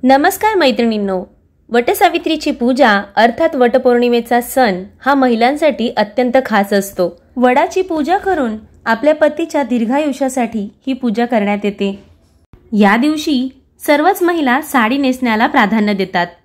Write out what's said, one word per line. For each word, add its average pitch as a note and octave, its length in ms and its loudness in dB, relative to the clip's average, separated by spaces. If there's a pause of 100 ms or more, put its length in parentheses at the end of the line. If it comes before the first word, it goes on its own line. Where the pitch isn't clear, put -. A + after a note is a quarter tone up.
नमस्कार E4 520 2
मैत्रिणींनो, G#3+ 680 0 (460)
वटसावित्रीची D#4+ 800 0
पूजा B3 380 2 (260)
अर्थात B3 400 2
वटपौर्णिमेचा A#3+ 880 2
सण G#3 420 -2 (220)
हा C4+ 80 2
महिलांसाठी B3+ 840 0
अत्यंत B3 480 0
खास G#3 280 0
असतो. G3 340 -2 (280)
वडाची C#4 460 2
पूजा E4 360 -2
करून D#4 400 -2 (280)
आपल्या A#3 300 0
पतीच्या D4+ 480 -2
दीर्घायुष्यासाठी B3 1040 -2 (200)
ही C4+ 60 -4
पूजा A#3+ 320 -2
करण्यात G#3 380 -2
येते. G3 400 -4 (680)
या G#3 260 4
दिवशी C#4+ 520 -2 (300)
सर्वच E4 440 0
महिला D4+ 380 0
साडी B3 360 -2
नेसण्याला B3+ 500 0
प्राधान्य G#3 460 0
देतात. F#3 340 -2 (180)